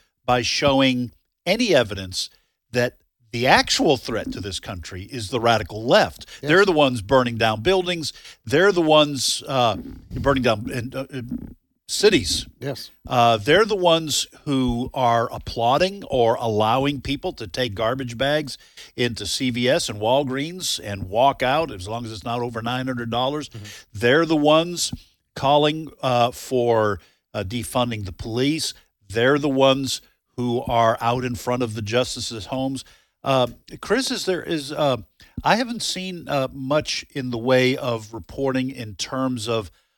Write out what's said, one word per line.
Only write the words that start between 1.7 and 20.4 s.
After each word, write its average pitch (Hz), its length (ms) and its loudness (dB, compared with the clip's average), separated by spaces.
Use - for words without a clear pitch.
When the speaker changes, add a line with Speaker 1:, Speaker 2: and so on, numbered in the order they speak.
Speaker 1:
evidence 98 560 0
that 123 260 -2
the 120 160 -2
actual 202 480 4
threat 110 380 -6
to - 80 -10
this 95 180 -8
country 92 440 -12
is 110 260 -10
the 123 100 -2
radical 110 460 0
left. 165 400 2
Speaker 2:
Yes. 139 80 -2
Speaker 1:
They're 190 160 6
the 190 80 2
ones 135 280 2
burning 120 360 2
down 110 240 0
buildings. 180 500 -2
They're 175 300 4
the 175 80 2
ones, 151 680 2
uh, 120 300 2
burning 135 320 0
down, 123 500 -2
uh, 135 200 -8
uh, 123 80 -8
cities. - 580 2
Speaker 2:
Yes. - 320 -10
Speaker 1:
Uh, 117 300 4
they're 151 280 4
the 208 100 -2
ones 165 520 2
who 127 480 -2
are 120 380 2
applauding 151 720 0
or 117 360 2
allowing 120 600 0
people 143 320 -6
to 110 140 -12
take 123 260 -4
garbage 117 420 -4
bags 139 440 -2
into 120 300 -4
C 127 240 -2
V 120 180 0
S 139 220 2
and 104 100 -10
Walgreens 139 840 -2